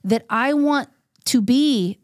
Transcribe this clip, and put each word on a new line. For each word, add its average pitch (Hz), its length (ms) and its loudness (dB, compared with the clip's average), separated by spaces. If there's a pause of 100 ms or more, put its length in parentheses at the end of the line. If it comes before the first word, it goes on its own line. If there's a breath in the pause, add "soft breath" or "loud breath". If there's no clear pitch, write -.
that 226 240 -2
I 254 240 0
want 285 340 0 (380)
to 247 160 2
be 240 640 0